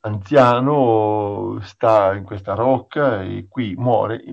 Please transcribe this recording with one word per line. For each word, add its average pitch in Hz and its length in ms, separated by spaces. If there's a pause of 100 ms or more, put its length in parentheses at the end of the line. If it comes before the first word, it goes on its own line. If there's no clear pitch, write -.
Anziano, 107 1600
sta 101 520
in 98 100
questa 98 300
rocca 123 680
e 98 260
qui 110 280
muore 113 560